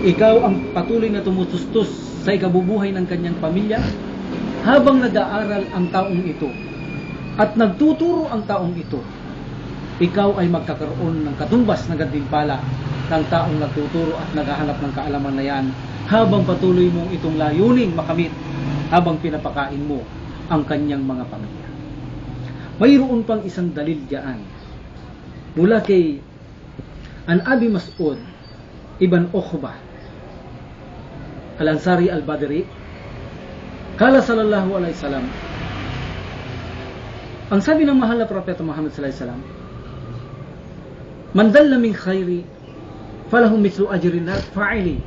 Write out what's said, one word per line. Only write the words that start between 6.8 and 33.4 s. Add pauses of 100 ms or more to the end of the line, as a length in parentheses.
at
nagtuturo
ang
taong
ito. (1040)
Ikaw
ay
magkakaroon
ng
katumbas
na
gantimpala (480)
ng
taong
nagtuturo
at
naghahanap
ng
kaalaman
na
yan (460)
habang
patuloy
mong
itong
layuning
makamit (560)
habang
pinapakain
mo (480)
ang
kanyang
mga
pamilya. (1160)
Mayroon
pang
isang
dalil
diyan. (1160)
Mula
kay (1040)
An
Abi
Mas'ud (800)
Ibn
Uqbah (1600)
Al-Ansari
Al-Badri, (1300)